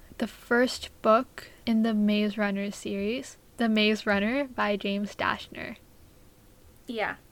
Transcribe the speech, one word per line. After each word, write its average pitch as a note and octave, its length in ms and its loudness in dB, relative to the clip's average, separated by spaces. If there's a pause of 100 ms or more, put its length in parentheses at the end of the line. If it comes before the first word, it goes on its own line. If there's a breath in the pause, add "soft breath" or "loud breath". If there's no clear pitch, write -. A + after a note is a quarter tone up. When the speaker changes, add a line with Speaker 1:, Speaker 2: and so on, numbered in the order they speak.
(180)
Speaker 1:
the A3+ 100 -2
first - 640 -2 (120)
book A3+ 460 2 (180)
in A3 180 4
the A3+ 100 2
Maze G#3 440 2
Runner G3+ 340 -2
series, G#3+ 680 -6 (200)
The A#3 120 2
Maze G#3+ 360 4
Runner A3 400 2
by G#3 300 -2
James G3+ 400 -4
Dashner. - 600 -4 (1080)
Speaker 2:
Yeah, G#3+ 280 -4 (160)